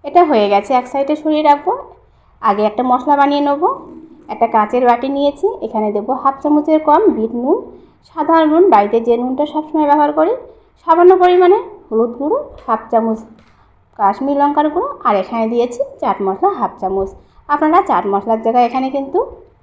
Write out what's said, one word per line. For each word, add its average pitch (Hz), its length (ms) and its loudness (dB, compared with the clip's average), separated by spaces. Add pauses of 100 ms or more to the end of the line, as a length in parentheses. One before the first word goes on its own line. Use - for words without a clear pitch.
এটা 349 220 4
হয়ে 214 240 2
গেছে, 202 260 0
এক 247 120 -6
সাইডে 277 300 -2
সরিয়ে 311 280 0
রাখবো। 294 220 2 (680)
আগে 208 280 0
একটা 214 220 -4
মশলা 254 300 2
বানিয়ে 285 260 2
নেব। 285 160 -2 (720)
একটা 233 220 -2
কাঁচের 220 340 0
বাটি 240 180 0 (100)
নিয়েছি, 285 300 0 (180)
এখানে 214 300 -4
দেবো 226 160 -4 (100)
হাফ 269 200 0
চামচের 302 460 2
কম 302 140 4 (140)
বিট 226 260 -4
নুন, 302 160 0 (520)
সাধারণ 320 420 2
নুন, 330 120 4 (100)
বাড়িতে 208 240 2 (100)
যে 240 140 2
নুনটা 262 320 -2
সবসময় 311 360 -2
ব্যবহার 294 300 2
করি, 349 140 2 (500)
সামান্য 349 280 6 (100)
পরিমাণে 359 360 4 (300)
হলুদ 226 320 -2
গুঁড়ো, 311 180 -2 (280)
হাফ 226 160 -2 (100)
চামচ 226 280 0 (800)
কাশ্মীর 247 420 0
লঙ্কার 294 320 2
গুঁড়ো, 466 160 -2 (180)
আর 220 140 2
এখানে 226 320 -4
দিয়েছি 240 280 -2 (200)
চাট 208 240 -2
মশলা 190 240 -2 (100)
হাফ 196 220 -4
চামচ। 190 280 -4 (440)
আপনারা 240 240 2 (120)
চাট 233 220 0
মশলার 214 340 -2
জায়গায় 240 240 0
এখানে 262 260 -4
কিন্তু 277 240 -4 (440)